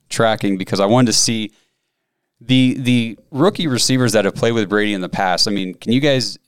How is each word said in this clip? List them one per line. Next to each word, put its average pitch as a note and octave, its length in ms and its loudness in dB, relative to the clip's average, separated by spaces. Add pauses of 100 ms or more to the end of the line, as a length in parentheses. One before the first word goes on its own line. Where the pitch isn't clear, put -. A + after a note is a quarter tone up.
tracking G#2+ 480 0
because F#2+ 240 -4
I G2 60 2
wanted B2 200 4
to G#2+ 60 0
see A2 400 -2 (880)
the, B2+ 380 2
the A#2+ 380 0 (140)
rookie E3 360 0
receivers B2+ 440 0
that G#2 140 2
have F#2+ 100 -2
played A#2 180 0
with G#2+ 140 -2
Brady G#2 260 0
in G2 80 -4
the - 80 -6
past. F#2 380 -2
I G#2 40 -4
mean, F#2+ 240 -6
can - 180 -6
you C3 80 2
guys, C3 360 -2 (100)